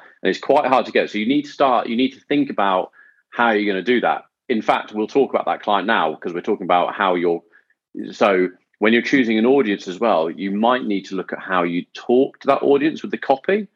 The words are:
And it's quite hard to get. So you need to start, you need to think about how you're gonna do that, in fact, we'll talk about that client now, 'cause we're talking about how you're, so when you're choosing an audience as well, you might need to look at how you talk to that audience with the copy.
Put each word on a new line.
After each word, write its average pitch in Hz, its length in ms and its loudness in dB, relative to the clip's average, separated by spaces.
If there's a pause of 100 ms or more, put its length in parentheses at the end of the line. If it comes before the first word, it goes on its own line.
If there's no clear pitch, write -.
(220)
And 95 80 0
it's 90 100 -2
quite 139 260 2
hard 127 200 2
to 110 60 -14
get. 95 180 0
So 107 80 -6
you 107 80 -2
need 143 160 0
to 143 80 -10
start, 127 380 0
you 117 80 -4
need 131 180 0
to - 60 -20
think 143 300 -2
about 98 400 0 (400)
how 120 220 2
you're 104 200 0
gonna 95 120 -2
do 117 160 2
that, 78 240 -2 (240)
in 110 140 -2
fact, 123 300 -2
we'll 107 140 -2
talk 135 240 2
about - 160 -2
that 85 160 -4
client 101 240 -2
now, 87 280 0
'cause 87 200 -10
we're 87 60 -6
talking 101 240 -4
about 87 300 0
how 95 200 0
you're, 85 280 0 (720)
so 95 360 2 (320)
when 110 120 4
you're 117 100 4
choosing 113 360 2
an 110 80 2
audience 123 420 2
as 92 100 -10
well, 90 320 0
you 95 200 -6
might 117 340 0
need 98 220 -4
to 95 80 -12
look 92 180 -6
at - 60 -8
how 92 240 -2
you 87 220 -2 (100)
talk - 460 0
to - 80 -12
that - 140 2
audience 139 400 2
with - 80 -10
the - 80 -8
copy. 196 580 0